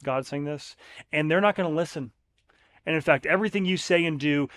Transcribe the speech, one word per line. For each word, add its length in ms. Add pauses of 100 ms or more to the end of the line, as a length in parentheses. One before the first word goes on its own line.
God's 240
saying 200
this. 280 (380)
"And 180
they're 100
not 140
gonna 140
listen. 420 (760)
And 100
in 80
fact, 240
everything 380
you 120
say 280
and 140
do, 380